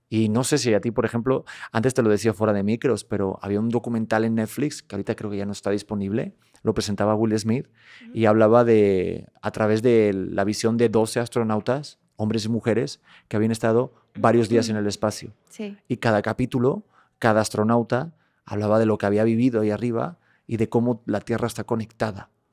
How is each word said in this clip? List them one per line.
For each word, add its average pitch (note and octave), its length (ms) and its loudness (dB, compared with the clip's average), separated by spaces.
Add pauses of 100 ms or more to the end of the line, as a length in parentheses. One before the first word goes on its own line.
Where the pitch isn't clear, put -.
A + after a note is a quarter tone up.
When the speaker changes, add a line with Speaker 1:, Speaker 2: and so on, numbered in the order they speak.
(100)
Speaker 1:
Y A2 180 2
no A2+ 160 0
sé D3 140 0
si A2+ 160 2
a G2+ 60 2
ti, A#2 100 -2
por A2 160 -2
ejemplo, B2 380 -2 (280)
antes A2+ 220 0
te B2+ 80 2
lo A2 80 2
decía G#2 240 2
fuera G#2+ 180 0
de G2+ 120 -2
micros, A2+ 400 -2
pero G2 360 -4
había G2+ 200 -2
un A2+ 100 -2
documental A2+ 540 -2
en A2+ 100 -2
Netflix, A#2+ 480 -4
que - 140 -14
ahorita G2+ 180 -6
creo G#2+ 160 -8
que G#2 80 -8
ya G2+ 80 -6
no G2+ 60 -8
está G2+ 180 -6
disponible, G#2 640 -4 (280)
lo G#2+ 120 0
presentaba G#2 400 0
Will A2 240 0
Smith, A2 300 -2 (340)
Speaker 2:
Ujú. - 100 -20
Speaker 1:
y A2 140 2
hablaba A2 380 6
de, G2 640 2 (120)
a G#2 120 -6
través A2 280 0
de A2+ 320 4
la F#2 320 -2
visión A2 320 -2
de A#2 140 4
doce A2+ 300 0
astronautas, A#2 800 -4 (180)
hombres G#2+ 280 -2
y A2 60 -4
mujeres, A#2 500 -2 (280)
que A2+ 80 -4
habían A2+ 160 2
estado A#2 420 0 (240)
varios A2+ 320 4
días A2+ 180 2
en G#2+ 80 -4
el G#2 120 -2
espacio. G#2 440 -4 (160)
Speaker 2:
Sí. G3+ 300 -14 (100)
Speaker 1:
Y A#2 100 -4
cada G#2+ 220 2
capítulo, B2+ 640 -2 (360)
cada A2 220 4
astronauta A#2 720 0 (320)
hablaba G#2 360 0
de A2 60 4
lo G#2+ 120 2
que G#2 80 -2
había G#2 160 2
vivido A2+ 380 2
ahí G#2+ 100 0
arriba A2+ 480 -4 (300)
y A2+ 80 -4
de G#2+ 120 -2
cómo A#2+ 380 0
la G#2 140 -2
Tierra A#2 260 -4
está A2+ 160 -8
conectada. A2 680 -6 (220)